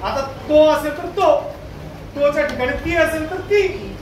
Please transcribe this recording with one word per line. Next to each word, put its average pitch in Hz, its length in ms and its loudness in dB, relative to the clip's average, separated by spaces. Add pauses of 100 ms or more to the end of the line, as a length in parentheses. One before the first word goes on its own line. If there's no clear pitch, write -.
आता 220 160 -2
तो 302 500 4
असेल 294 280 0
तर 349 80 -8
तो, - 460 2 (640)
तोच्या 285 300 2
ठिकाणी 254 240 -2
ती 330 260 -2
असेल 320 340 0
तर 359 60 -6
ती 381 640 0